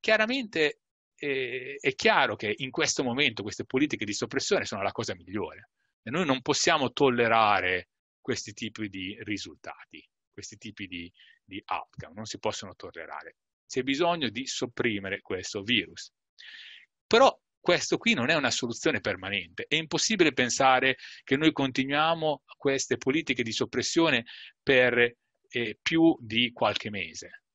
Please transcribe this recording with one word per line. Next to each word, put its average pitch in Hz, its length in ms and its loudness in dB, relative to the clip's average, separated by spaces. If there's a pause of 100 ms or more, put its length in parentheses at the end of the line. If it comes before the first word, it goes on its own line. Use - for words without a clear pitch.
chiaramente, 214 800 0 (340)
eh, 131 640 -6
è 135 160 0
chiaro 147 420 2
che 107 200 -4
in 131 140 -8
questo 147 340 0
momento 123 380 0
queste 104 220 -8
politiche 131 400 0
di 104 80 -4
soppressione 135 520 -2
sono 92 180 -6
la 98 100 -2
cosa 107 220 -4
migliore. 90 560 -8 (320)
E 113 80 -10
noi 170 160 0
non 131 160 0
possiamo 147 480 2
tollerare 110 1000 4 (300)
questi 113 340 -6
tipi 107 340 -8
di 95 320 -10
risultati, 92 840 -12 (280)
questi - 240 -16
tipi 101 320 -14
di, 87 240 -12 (320)
di 98 220 -14
outcome, - 480 -10
non 107 100 -12
si - 160 -12
possono 101 340 -6
tollerare. 80 640 -14 (320)
C'è 127 140 -4
bisogno 143 480 0
di 120 180 -8
sopprimere 101 720 -4
questo 95 420 -8
virus. - 480 -2 (960)
Però 240 320 6 (220)
questo 170 360 2
qui 131 180 0
non 123 140 0
è 165 60 4
una 139 160 2
soluzione 117 500 -2
permanente. 95 680 -6
È 147 80 0
impossibile 160 560 2
pensare 131 640 4 (260)
che 139 140 0
noi 156 160 4
continuiamo 147 880 0 (140)
queste 131 400 0
politiche 131 480 0
di 113 80 -4
soppressione 123 720 2 (360)
per, 123 560 4 (320)
eh, 113 320 -6
più 165 380 4
di 117 320 0
qualche 107 400 0
mese. - 540 -10 (100)